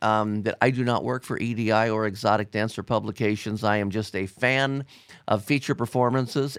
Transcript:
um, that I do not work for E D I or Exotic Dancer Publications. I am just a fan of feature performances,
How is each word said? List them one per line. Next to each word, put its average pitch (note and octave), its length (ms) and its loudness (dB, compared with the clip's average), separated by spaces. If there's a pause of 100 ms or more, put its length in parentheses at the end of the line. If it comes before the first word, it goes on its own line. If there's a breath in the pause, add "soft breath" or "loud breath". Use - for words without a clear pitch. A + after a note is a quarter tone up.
um, G#2+ 440 2
that G#2+ 180 -2
I B2 80 4
do B2+ 140 0
not A#2+ 200 0
work B2 180 -4
for - 160 -6
E A#2+ 140 -4
D A2 180 -2
I A2 200 4
or A2 160 0
Exotic G#2+ 440 0
Dancer G#2+ 320 -2
Publications. G#2+ 800 -2
I G#2+ 140 4
am G2+ 140 0
just G#2 260 -4
a F#2+ 80 -2
fan C3+ 600 -2 (420 loud breath)
of G#2 160 0
feature C#3 300 0
performances, B2+ 840 0